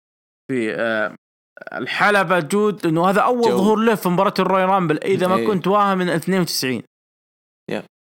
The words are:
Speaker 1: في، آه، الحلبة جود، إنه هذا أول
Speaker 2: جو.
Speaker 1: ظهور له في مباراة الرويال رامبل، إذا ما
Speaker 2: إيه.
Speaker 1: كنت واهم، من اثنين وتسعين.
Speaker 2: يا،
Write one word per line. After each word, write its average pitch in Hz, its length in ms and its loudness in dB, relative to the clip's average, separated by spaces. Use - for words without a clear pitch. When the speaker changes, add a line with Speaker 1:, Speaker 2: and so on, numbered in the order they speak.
Speaker 1:
في، 113 240 -2
آه، 110 400 -4
الحلبة 180 680 0
جود، 196 460 -2
إنه 165 240 2
هذا 196 100 2
أول 247 220 0
Speaker 2:
جو. 233 140 2
Speaker 1:
ظهور 208 220 4
له 226 160 2
في 185 140 -4
مباراة 185 300 0
الرويال 185 300 2
رامبل، 185 300 2
إذا 185 280 0
ما 185 100 2
Speaker 2:
إيه. 226 100 0
Speaker 1:
كنت 190 200 0
واهم، 196 320 2
من 180 100 0
اثنين 175 320 0
وتسعين. 131 420 -4
Speaker 2:
يا، 107 120 -6